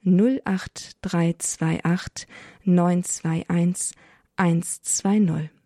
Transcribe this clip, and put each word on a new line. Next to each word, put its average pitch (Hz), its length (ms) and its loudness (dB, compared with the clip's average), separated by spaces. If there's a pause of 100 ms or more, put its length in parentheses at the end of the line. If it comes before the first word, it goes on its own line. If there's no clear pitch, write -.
Null 208 420 4
acht - 580 -6
drei 170 360 0
zwei - 440 -2
acht - 460 -4 (340)
neun 180 400 2
zwei - 460 -4
eins 175 480 -2 (400)
eins 170 460 0
zwei - 360 0
null. 160 320 0 (160)